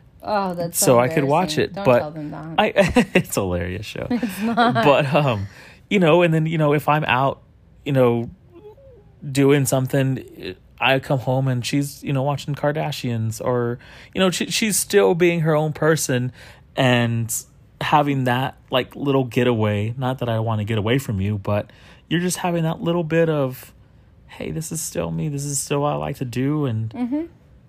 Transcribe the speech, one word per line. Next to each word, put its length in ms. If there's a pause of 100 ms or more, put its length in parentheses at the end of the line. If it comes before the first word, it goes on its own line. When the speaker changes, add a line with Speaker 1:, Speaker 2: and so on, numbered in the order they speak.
(220)
Speaker 1:
Oh, 320
that's 240
so 80
Speaker 2:
so 140
I 80
could 160
watch 340
Speaker 1:
embarrassing. 60
Speaker 2:
it, 100
Speaker 1:
Don't 100
Speaker 2:
but 140
Speaker 1:
tell 140
them 180
that. 280
Speaker 2:
I, 160
<laughs> 400
it's 220
a 40
hilarious 440
show. 240
Speaker 1:
<laughs> 20
It's 300
not. 340
Speaker 2:
But, 380
um, 360 (420)
you 80
know, 240
and 100
then, 140
you 100
know, 160
if 160
I'm 160
out, 380 (420)
you 80
know, 380 (1000)
doing 380
something, 880 (260)
I 200
come 180
home 300
and 180
she's, 380
you 80
know, 100
watching 320
Kardashians, 920
or, 360 (340)
you 60
know, 100
she, 220
she's 240
still 400
being 240
her 160
own 160
person 580 (460)
and 580 (460)
having 440
that, 320 (140)
like, 240
little 300
getaway. 760
Not 220
that 80
I 100
wanna 260
get 140
away 200
from 220
you, 180
but 320 (380)
you're 120
just 180
having 240
that 180
little 240
bit 240
of, 460 (540)
"Hey, 240
this 180
is 100
still 300
me. 180
This 160
is 160
still 200
what 140
I 20
like 220
to 60
do." 420
And, 240
Speaker 1:
Mm-hmm. 320 (460)